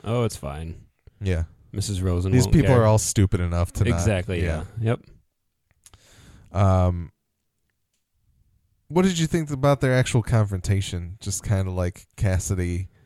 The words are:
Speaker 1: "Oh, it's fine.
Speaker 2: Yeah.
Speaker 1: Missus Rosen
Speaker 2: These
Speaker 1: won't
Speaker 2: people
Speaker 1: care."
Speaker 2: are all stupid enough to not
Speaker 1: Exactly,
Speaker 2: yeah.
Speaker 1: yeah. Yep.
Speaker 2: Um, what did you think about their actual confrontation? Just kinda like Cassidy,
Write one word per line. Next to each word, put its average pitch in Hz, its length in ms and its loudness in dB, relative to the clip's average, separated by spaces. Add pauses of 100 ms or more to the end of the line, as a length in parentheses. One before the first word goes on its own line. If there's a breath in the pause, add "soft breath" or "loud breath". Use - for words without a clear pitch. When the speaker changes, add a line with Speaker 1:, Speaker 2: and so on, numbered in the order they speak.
Speaker 1:
"Oh, 117 200 -2
it's 107 120 -2
fine. 78 400 -10 (460)
Speaker 2:
Yeah. 90 220 -2 (280)
Speaker 1:
Missus 95 300 -6
Rosen 92 300 0
Speaker 2:
These 127 140 4
Speaker 1:
won't - 100 2
Speaker 2:
people 156 140 4
Speaker 1:
care." 123 120 6
Speaker 2:
are 110 40 4
all 110 120 6
stupid 98 420 2
enough 87 340 -2
to - 120 -2
not 117 100 2
Speaker 1:
Exactly, 90 480 -2
Speaker 2:
yeah. 80 220 -4 (160)
Speaker 1:
yeah. 113 160 -2 (1500 soft breath)
Yep. 98 100 0
Speaker 2:
Um, 90 500 2 (1800)
what 175 140 2
did 185 140 2
you 165 100 2
think 156 220 -2
about 143 320 2
their 131 120 2
actual 123 280 2
confrontation? 98 1000 -2
Just - 240 -8
kinda 95 280 -2
like 90 340 -6 (100)
Cassidy, 90 720 -4 (160)